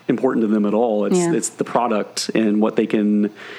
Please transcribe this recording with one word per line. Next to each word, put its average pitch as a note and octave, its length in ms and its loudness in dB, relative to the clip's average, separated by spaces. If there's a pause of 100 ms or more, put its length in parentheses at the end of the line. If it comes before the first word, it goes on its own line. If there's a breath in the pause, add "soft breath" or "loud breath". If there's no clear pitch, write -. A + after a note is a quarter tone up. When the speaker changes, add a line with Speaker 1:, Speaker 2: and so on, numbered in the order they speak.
Speaker 1:
important B2+ 340 0
to A2 60 0
them G#2+ 180 2
at G#2 80 0
all. G#2+ 300 0
It's, C3+ 120 2
Speaker 2:
Yeah. E3+ 180 2
Speaker 1:
it's G#2+ 160 -2
the - 120 -6
product A2+ 720 -2
and G#2+ 260 2
what A2 140 0
they A2 140 2
can G#2 420 2 (280 loud breath)